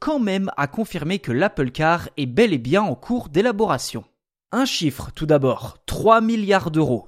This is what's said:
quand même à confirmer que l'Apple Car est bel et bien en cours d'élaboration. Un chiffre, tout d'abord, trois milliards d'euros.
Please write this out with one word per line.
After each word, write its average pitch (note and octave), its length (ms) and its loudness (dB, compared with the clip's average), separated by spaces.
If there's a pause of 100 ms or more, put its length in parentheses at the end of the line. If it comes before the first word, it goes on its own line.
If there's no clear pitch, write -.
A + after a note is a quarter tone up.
quand D4+ 180 -2
même G3 380 -2
à C#3+ 100 0
confirmer F#3 520 -4
que - 120 -8
l'Apple C#3 420 0
Car D#3+ 440 0
est C#3+ 80 -4
bel D#3+ 300 2
et C#3 40 0
bien C3 220 2
en F3+ 140 -2
cours - 340 -6
d'élaboration. F#3 760 0 (460)
Un B3 140 0
chiffre, - 500 -4
tout D#3 120 -4
d'abord, C3 580 2
trois A3+ 380 4
milliards G3+ 480 0
d'euros. D3 380 0